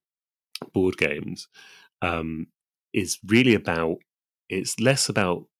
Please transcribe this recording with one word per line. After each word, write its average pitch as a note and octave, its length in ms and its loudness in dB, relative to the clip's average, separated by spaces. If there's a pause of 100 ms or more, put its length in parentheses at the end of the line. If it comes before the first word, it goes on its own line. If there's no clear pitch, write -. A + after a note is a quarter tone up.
(720)
board F#2 240 2
games, D2+ 500 -4 (540)
um, E2 460 -4 (460)
is F#2 320 -4
really A#2 280 6
about, E2 440 0 (520)
it's F#2+ 300 -6
less C3 300 2
about F#2 360 0 (140)